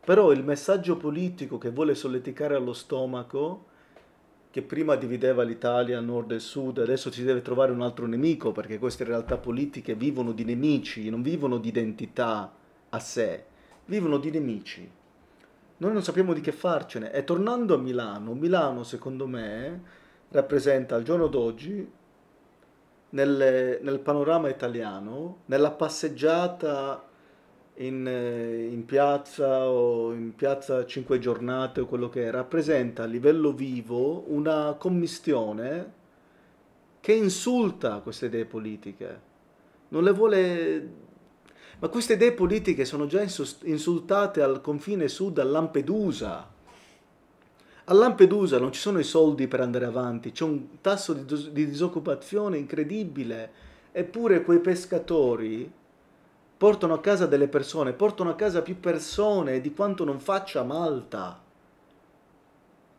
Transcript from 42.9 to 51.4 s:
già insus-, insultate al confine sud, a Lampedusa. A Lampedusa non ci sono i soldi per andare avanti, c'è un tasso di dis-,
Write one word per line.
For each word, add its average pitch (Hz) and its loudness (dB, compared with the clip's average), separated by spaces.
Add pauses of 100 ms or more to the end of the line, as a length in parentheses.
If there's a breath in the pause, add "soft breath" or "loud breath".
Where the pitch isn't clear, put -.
già 170 2
insus-, 180 -6
insultate 170 0
al 135 4
confine 151 -2
sud, 190 -2
a 139 4
Lampedusa. 151 -2 (1300 loud breath)
A 180 4
Lampedusa 196 8
non 127 2
ci - -8
sono 202 0
i 151 2
soldi 143 4
per 127 0
andare 123 0
avanti, 120 -4
c'è - -6
un 151 -4
tasso 196 0
di 139 -4
dis-, 147 -6